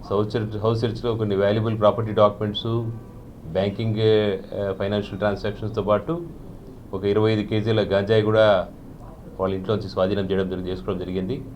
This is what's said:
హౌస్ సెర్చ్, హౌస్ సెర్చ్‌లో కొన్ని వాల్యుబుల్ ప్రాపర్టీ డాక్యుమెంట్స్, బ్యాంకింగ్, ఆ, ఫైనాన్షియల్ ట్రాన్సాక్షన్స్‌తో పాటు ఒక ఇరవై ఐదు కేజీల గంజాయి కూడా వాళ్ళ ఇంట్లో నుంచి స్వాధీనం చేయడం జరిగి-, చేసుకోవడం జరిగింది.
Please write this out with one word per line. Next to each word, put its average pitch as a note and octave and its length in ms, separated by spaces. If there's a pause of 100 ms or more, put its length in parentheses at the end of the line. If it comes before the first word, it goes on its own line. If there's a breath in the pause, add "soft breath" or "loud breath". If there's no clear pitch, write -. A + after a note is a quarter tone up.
(120)
హౌస్ G#2 180
సెర్చ్, G#2+ 280
హౌస్ A2+ 220
సెర్చ్‌లో A#2 360
కొన్ని G#2 200
వాల్యుబుల్ G#2+ 440
ప్రాపర్టీ G#2+ 320
డాక్యుమెంట్స్, G#2+ 720 (600)
బ్యాంకింగ్, G2+ 540 (600)
ఆ, G2 140
ఫైనాన్షియల్ G2+ 440
ట్రాన్సాక్షన్స్‌తో G#2 640
పాటు G#2 440 (680)
ఒక F#2+ 100
ఇరవై G#2+ 300
ఐదు G#2+ 80
కేజీల G#2+ 400
గంజాయి G2+ 400
కూడా G#2+ 460 (720)
వాళ్ళ F#2+ 160
ఇంట్లో F#2+ 200
నుంచి F#2+ 140
స్వాధీనం F#2+ 420
చేయడం F#2+ 180
జరిగి-, F2+ 180
చేసుకోవడం F#2 320
జరిగింది. F#2 460 (100)